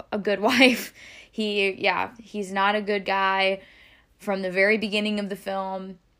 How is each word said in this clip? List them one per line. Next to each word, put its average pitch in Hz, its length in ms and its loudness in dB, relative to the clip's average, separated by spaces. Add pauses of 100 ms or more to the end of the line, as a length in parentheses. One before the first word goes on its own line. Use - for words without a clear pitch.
(120)
a 214 80 -4
good 196 200 0
<laughs> 220 120 2
wife. 254 420 4 (380)
He, 202 400 -2
yeah, 185 400 -2 (100)
he's 202 300 -8
not 196 240 2
a 214 60 0
good 202 240 -4
guy 190 560 0 (580)
from 196 240 -4
the 185 80 -2
very 196 260 4
beginning 208 420 -2
of 196 100 -6
the 196 60 -6
film. 190 600 -6 (220)